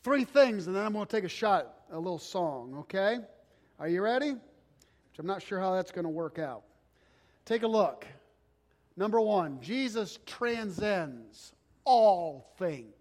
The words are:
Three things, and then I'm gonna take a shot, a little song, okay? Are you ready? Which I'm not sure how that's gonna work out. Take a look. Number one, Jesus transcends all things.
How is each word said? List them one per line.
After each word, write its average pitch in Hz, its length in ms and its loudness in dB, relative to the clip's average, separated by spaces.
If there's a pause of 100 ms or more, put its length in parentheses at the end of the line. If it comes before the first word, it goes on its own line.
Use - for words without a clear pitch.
Three 262 200 2
things, 220 420 4
and 185 100 -4
then 202 80 0
I'm 214 100 -2
gonna 208 120 -4
take 208 200 -2
a 165 40 -6
shot, 190 460 0 (160)
a 165 80 -10
little 175 180 -4
song, 139 640 -6
okay? 196 400 -2 (600)
Are 156 80 -6
you 175 140 0
ready? 254 300 0
Which - 880 -18
I'm 160 80 -8
not 190 160 -4
sure 196 160 -6
how 185 160 0
that's 185 160 -2
gonna 170 180 -6
work 160 300 -6
out. 131 240 -8 (840)
Take 226 160 0
a 226 60 0
look. 214 400 2 (920)
Number 220 240 2
one, 170 400 0
Jesus 220 640 -4
transcends 190 1300 -4 (320)
all 185 720 4
things. 131 440 -4